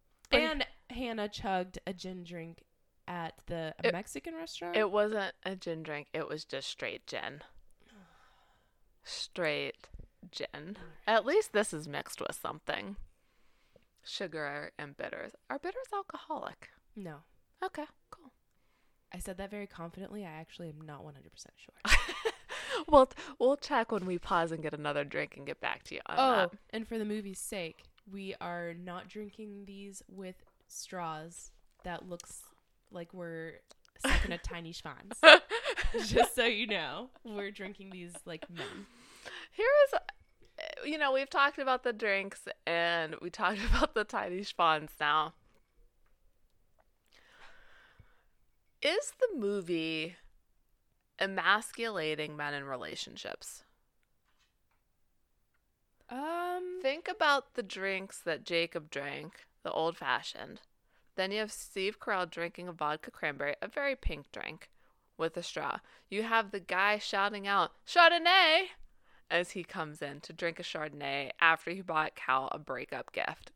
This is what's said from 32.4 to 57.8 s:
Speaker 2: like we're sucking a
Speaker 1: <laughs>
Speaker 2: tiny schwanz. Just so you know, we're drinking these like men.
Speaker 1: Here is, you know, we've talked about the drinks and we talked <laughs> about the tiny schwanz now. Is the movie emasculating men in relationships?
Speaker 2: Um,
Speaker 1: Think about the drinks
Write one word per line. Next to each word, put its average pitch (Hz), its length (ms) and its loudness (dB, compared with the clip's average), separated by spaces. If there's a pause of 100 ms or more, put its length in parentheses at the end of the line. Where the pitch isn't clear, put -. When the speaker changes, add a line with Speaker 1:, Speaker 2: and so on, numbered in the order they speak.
Speaker 2:
like 175 240 -12
we're 165 420 -10 (440)
sucking 262 320 4
a 170 60 -4
Speaker 1:
<laughs> - 60 -12 (100)
Speaker 2:
tiny 170 180 -10
schwanz. 170 480 -14 (880)
Just 214 280 4
so 240 100 2
you 233 220 2
know, 185 420 -4 (160)
we're 202 260 -6
drinking 202 400 -12
these 175 220 -12 (120)
like 160 240 -12
men. 175 360 -10 (640)
Speaker 1:
Here 440 160 2 (240)
is, 466 80 2 (880)
you 311 80 -2
know, 285 140 2
we've 269 180 2
talked 285 300 2
about 262 240 0
the 247 100 0
drinks 202 540 -2 (180)
and 170 560 0
we 175 80 -6
talked 202 300 0 (100)
<laughs> - 0 -
about - 240 6
the 208 120 2
tiny 196 360 -4
schwanz 160 500 4 (100)
now. 156 320 2 (3500)
Is 381 380 2
the 453 180 2
movie 170 800 -2 (1080)
emasculating 185 1160 0
men 147 160 -4
in 139 100 -6
relationships? - 1000 -10 (2500)
Speaker 2:
Um, 349 720 -4
Speaker 1:
Think 294 260 0
about 285 480 2
the 240 80 -2
drinks 190 560 -4